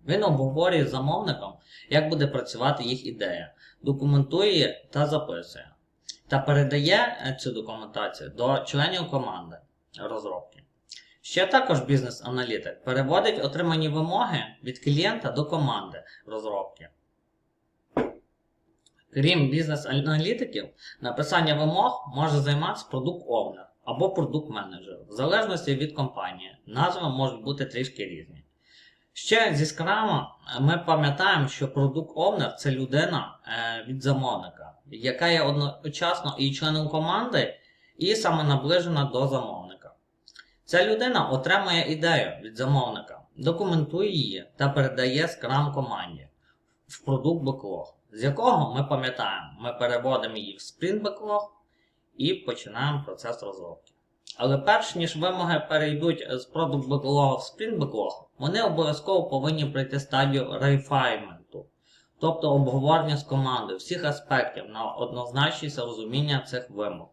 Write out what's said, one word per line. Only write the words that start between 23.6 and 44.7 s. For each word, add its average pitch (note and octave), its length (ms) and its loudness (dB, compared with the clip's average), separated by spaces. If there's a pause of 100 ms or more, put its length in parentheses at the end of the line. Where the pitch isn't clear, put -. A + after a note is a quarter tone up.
або C3 240 0
продукт-менеджер, G#2 920 -4 (100)
в F#2+ 40 -18
залежності E3 600 0
від D3 180 -4
компанії. F#2+ 640 -6 (100)
Назви D#3+ 420 0
можуть C3 360 -2
бути C#3 200 -4
трішки A#2+ 420 -6
різні. D#2 380 -16 (680)
Ще A3 420 2
зі D3 120 2
скрама, F#3 680 0 (200)
е, B2+ 40 -2
ми E3 260 4
пам'ятаємо, D3+ 640 4
що - 200 -4
продукт-овнер — D#3 880 0
це C#3+ 120 -2
людина, C#3 760 0
е, A#2 420 -6
від C3 140 -8
замовника, C3 680 -2 (180)
яка B2+ 380 0
є E3 140 4
одночасно C#3+ 960 -2
і C#3 140 2
членом D#3 360 0
команди, E3+ 720 0 (380)
і - 160 2
саме E3 300 2
наближена D3 600 2
до B2+ 240 0
замовника. G2 640 -6 (720)
Ця F#3 220 4
людина A3 420 2
отримує E3+ 640 2
ідею D#3 400 2 (100)
від A2 140 -16
замовника, B2 640 0 (160)
документує E3+ 760 0
її A2 340 -2 (120)
та C#3 120 2
передає C3+ 600 2